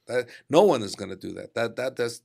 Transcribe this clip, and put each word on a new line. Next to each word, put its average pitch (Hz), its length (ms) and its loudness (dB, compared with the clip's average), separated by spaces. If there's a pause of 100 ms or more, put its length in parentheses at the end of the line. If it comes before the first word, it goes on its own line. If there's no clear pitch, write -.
That, 123 200 -2 (220)
no 160 140 8
one 156 180 4
is 95 140 -8
gonna 95 200 -10
do 92 180 -10
that. 95 200 -14
That, 117 240 -4
that, 127 180 -6
that's 120 280 -6